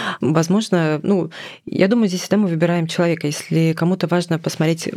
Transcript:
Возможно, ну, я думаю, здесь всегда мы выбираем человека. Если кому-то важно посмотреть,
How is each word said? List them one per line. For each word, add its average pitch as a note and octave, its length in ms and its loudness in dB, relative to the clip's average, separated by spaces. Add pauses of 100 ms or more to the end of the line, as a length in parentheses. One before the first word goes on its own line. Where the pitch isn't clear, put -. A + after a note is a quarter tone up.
(200)
Возможно, E3 840 2
ну, F3 260 0 (360)
я - 220 2
думаю, A3 200 2
здесь F3+ 140 -4
всегда G3+ 160 0
мы G#3 100 2
выбираем E3+ 400 0
человека. E3+ 400 0
Если D#3+ 460 0
кому-то F3 340 0
важно E3+ 320 0
посмотреть, E3 560 -2